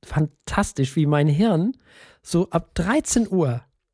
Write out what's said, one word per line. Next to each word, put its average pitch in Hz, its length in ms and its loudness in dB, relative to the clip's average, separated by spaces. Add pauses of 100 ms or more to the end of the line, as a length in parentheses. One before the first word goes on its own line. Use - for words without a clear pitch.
fantastisch, - 960 -4
wie 156 100 2
mein 147 220 2
Hirn 190 480 2 (460)
so 175 280 -2
ab - 240 -4
dreizehn 220 560 0
Uhr 143 320 0 (320)